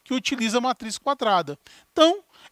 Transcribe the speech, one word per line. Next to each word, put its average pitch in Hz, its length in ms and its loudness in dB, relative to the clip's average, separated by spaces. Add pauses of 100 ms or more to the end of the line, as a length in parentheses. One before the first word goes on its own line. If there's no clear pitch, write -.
que - 80 -6
utiliza 247 460 -2
a - 20 -4
matriz 233 380 -6
quadrada. 190 600 0 (320)
Então, 339 320 4 (300)